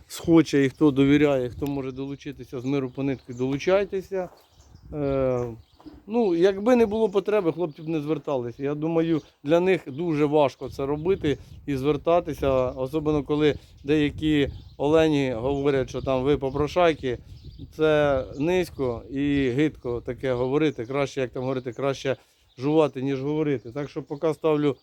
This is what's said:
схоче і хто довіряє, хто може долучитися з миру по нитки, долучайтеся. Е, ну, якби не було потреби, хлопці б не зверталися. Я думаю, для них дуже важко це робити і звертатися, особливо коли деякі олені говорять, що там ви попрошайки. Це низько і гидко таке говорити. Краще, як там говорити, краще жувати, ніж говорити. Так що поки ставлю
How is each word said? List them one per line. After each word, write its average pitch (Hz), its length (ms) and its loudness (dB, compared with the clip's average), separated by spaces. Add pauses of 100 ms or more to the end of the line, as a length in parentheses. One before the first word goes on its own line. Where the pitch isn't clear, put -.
схоче 151 560 4
і 131 40 2
хто 147 220 2
довіряє, 139 600 4
хто - 160 -8
може 139 260 -6
долучитися 131 680 -12
з 117 40 -8
миру 135 260 -2
по 139 120 -6
нитки, 131 320 -4
долучайтеся. 180 920 -2 (640)
Е, 135 500 0 (640)
ну, 214 280 0
якби 202 420 4
не 233 100 6
було 220 220 2
потреби, 196 440 2
хлопці 165 300 -6
б 156 60 -8
не 165 120 -2
зверталися. 139 600 -4
Я 143 120 -2
думаю, 165 480 0 (220)
для 165 160 4
них 180 260 2
дуже 151 380 -2
важко 143 440 2
це 139 180 -6
робити 151 520 -2 (280)
і 143 100 -4
звертатися, 147 760 0 (200)
особливо 143 520 -2
коли 147 320 2 (300)
деякі 147 640 2 (280)
олені 147 560 2
говорять, 135 560 0
що 127 140 -8
там 131 200 0
ви 139 160 2
попрошайки. 139 800 0 (580)
Це 147 480 2 (140)
низько 143 720 -2
і 139 400 0
гидко 123 500 -2
таке 131 320 -4
говорити. 131 540 0
Краще, 135 340 -4
як 127 100 -4
там 131 120 -8
говорити, 127 300 -4
краще 135 440 -4 (420)
жувати, 143 440 2
ніж 135 200 -2
говорити. 147 500 -2
Так 143 180 -8
що 151 120 -10
поки 151 320 -4
ставлю 147 480 0